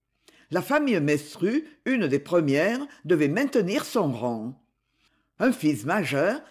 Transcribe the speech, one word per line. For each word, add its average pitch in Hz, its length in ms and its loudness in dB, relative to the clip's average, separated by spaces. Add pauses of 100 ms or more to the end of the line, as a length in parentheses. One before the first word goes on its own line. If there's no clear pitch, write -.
(500)
La 175 120 0
famille 269 360 2
Mesru, 160 640 0 (200)
une 240 240 0
des 139 100 2
premières, 170 640 0 (200)
devait 151 240 2
maintenir 214 560 0
son 180 260 -2
rang. 117 540 -6 (760)
Un 247 120 2
fils 139 320 -2
majeur 170 560 0 (100)